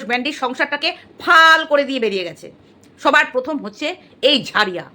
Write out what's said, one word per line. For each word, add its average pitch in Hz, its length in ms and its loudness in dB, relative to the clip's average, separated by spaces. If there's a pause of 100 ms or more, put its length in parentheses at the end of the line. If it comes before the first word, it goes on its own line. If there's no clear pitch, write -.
ম্যান্ডির 247 240 -4
সংসারটাকে 285 640 -6 (220)
ফাল 320 480 6
করে 285 180 2
দিয়ে 262 160 -4
বেরিয়ে 196 240 -2
গেছে। - 280 -16 (460)
সবার 294 340 4
প্রথম 254 260 -6
হচ্ছে 302 380 -8 (260)
এই 254 220 2
ঝাড়িয়া 185 400 -4 (100)